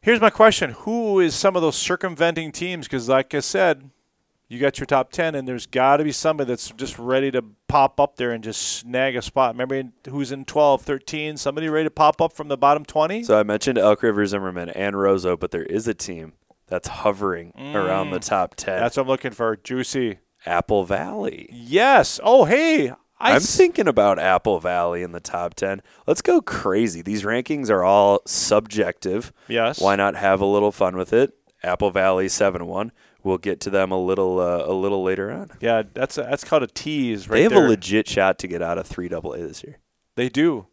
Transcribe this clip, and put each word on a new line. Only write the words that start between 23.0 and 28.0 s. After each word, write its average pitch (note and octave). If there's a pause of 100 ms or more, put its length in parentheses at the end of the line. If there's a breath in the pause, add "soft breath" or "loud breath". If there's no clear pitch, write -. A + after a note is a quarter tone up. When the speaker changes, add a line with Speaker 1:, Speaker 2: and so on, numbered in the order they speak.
Speaker 1:
I B3
Speaker 2:
I'm -
Speaker 1:
s- F3
Speaker 2:
thinking F4
about G2+
Apple F#2
Valley F2
in F2
the E2+
top F2
ten. G2 (240 soft breath)
Let's D#3+
go F4
crazy. F#2+
These G2
rankings B2
are F#2
all G2+